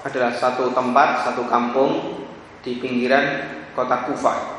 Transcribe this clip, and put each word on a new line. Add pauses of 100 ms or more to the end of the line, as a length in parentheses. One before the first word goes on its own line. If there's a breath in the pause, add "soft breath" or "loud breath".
adalah
satu
tempat,
satu
kampung (400)
di
pinggiran (160)
kota
Kufah. (200)